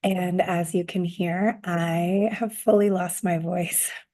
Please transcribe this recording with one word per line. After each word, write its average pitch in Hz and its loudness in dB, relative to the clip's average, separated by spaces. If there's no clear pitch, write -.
And 180 0
as 175 0
you 175 0
can 180 -4
hear, 180 -2
I 175 0
have 220 -4
fully 208 4
lost 180 -2
my 175 2
voice. 170 -2